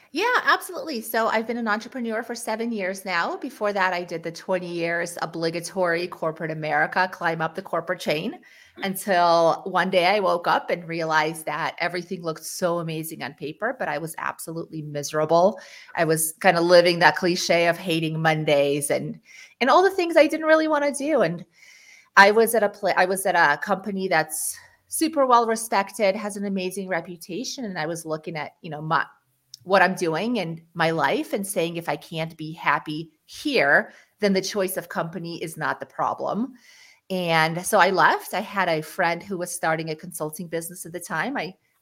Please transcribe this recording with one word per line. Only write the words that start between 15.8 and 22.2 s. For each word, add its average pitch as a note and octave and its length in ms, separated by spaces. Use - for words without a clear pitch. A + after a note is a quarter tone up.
I F3 80
was D#3+ 380
kind F3+ 160
of E3+ 80
living F3 340
that D#3 160
cliche F3 540
of E3 100
hating D#3+ 420
Mondays D3+ 720
and, C3 300
and B3+ 100
all E4+ 140
the F#4+ 60
things E4+ 260
I D#4 100
didn't D#4 200
really D#4 200
wanna D4 260
do. C#4 300
And E3+ 220
I G3+ 160